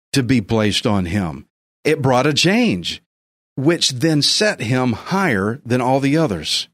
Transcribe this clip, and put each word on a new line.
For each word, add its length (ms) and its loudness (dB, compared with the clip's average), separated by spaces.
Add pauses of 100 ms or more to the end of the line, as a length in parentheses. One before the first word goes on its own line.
(120)
to 100 2
be 200 2
placed 440 0
on 200 0
him. 400 -4 (380)
It 180 0
brought 240 2
a 80 0
change, 680 0 (540)
which 340 0
then 300 0
set 400 0
him 320 0
higher 720 -2
than 160 0
all 200 2
the 180 2
others. 560 -2